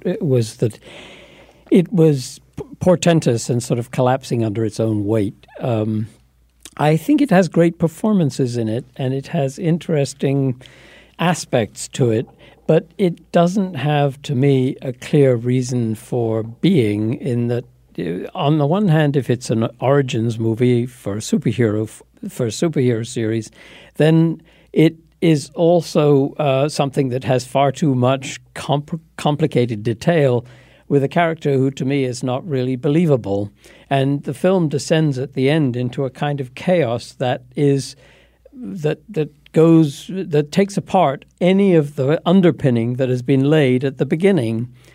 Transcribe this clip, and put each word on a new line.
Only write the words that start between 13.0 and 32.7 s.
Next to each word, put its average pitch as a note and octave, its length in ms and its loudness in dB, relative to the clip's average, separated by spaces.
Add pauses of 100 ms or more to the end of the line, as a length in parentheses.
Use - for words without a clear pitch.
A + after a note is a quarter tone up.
doesn't F#3 420 0
have, C#3+ 480 0
to D3 140 -6
me, C3+ 440 2
a C3 120 -8
clear C3+ 420 2
reason B2 640 -2
for A2+ 480 -4
being A2+ 720 0
in A#2+ 340 -2
that, A#2 160 -4 (340)
uh, - 340 -6
on D#3 260 0
the C#3+ 80 2
one G3 200 0
hand, D3+ 300 2
if B2+ 120 -2
it's B2 220 -2
an A2+ 180 0 (120)
origins B2 580 0
movie A#2+ 480 0
for G#2 280 -10
a G#2 40 -6
superhero, A2+ 640 0
f-, - 200 -10 (280)
for B2+ 160 -4
a A2 40 -2
superhero B2 540 -2
series, A2 460 -4 (460)
then D#3+ 440 2 (320)
it D#3+ 220 4 (260)
is D#3+ 360 0
also, D#3 800 2
uh, C#3 340 0
something C#3+ 400 -2
that B2+ 160 -6
has B2+ 200 0
far C#3 280 0
too C#3 240 0
much C3 420 -2 (160)
compl-, D3 460 -6 (160)
complicated C3 680 -2
detail B2 640 0 (420)
with C#3 160 2
a C#3 40 -2
character E3 440 -2
who, C3+ 180 2
to C3+ 140 -8
me, C3+ 200 0
is B2 180 -6
not C3+ 260 -4
really C3 280 -2